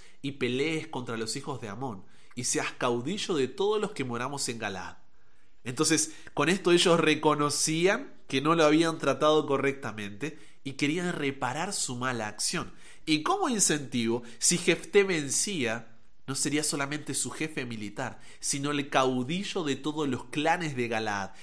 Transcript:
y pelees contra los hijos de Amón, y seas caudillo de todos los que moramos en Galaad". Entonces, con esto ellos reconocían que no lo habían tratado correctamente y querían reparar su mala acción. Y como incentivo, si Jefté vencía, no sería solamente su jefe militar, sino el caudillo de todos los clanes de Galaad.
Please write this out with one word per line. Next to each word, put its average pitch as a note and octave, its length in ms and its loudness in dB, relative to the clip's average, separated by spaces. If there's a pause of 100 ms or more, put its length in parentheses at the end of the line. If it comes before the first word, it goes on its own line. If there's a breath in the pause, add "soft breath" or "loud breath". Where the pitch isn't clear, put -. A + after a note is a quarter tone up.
(220 soft breath)
y C#3 120 -4
pelees C#3 540 0
contra A#2+ 300 -6
los A2 200 -4
hijos C3+ 220 -6
de G#2+ 100 -8
Amón, G#2+ 360 -8 (300 soft breath)
y B2 80 -6
seas - 340 0
caudillo C3+ 580 0
de C3 120 2
todos G#3 340 0
los G3+ 100 -2
que C#3 120 -6
moramos B2+ 460 -4
en A#2 100 -6
Galaad". F#2+ 380 -6 (640)
Entonces, D3+ 500 2 (200 loud breath)
con D3 160 2
esto F3+ 220 4
ellos E3+ 280 8
reconocían D#3 1120 2 (140)
que C3+ 140 0
no D#3 120 4
lo E3 120 6
habían D#3+ 340 6
tratado D3 480 4
correctamente C3 920 -2 (260 loud breath)
y C3+ 100 -6
querían E3 400 0
reparar C#3+ 600 -2
su - 220 -2
mala A#2+ 320 -2
acción. - 460 -4 (320 loud breath)
Y B3+ 180 4
como F#4 260 2
incentivo, B2+ 720 2 (160 loud breath)
si - 200 2
Jefté F3 460 4
vencía, C#3 920 -2 (320)
no C3+ 80 -4
sería D3 280 0
solamente C#3+ 520 -2
su B2+ 160 -2
jefe D#3 340 -4
militar, G#2+ 540 -6 (200 loud breath)
sino C#3 300 -2
el C#3+ 200 0
caudillo C#3 720 2
de C#3 120 0
todos D3 320 -2
los B2 180 -2
clanes D#3+ 500 0
de A#2+ 120 0
Galaad. G#2+ 440 -2 (120 loud breath)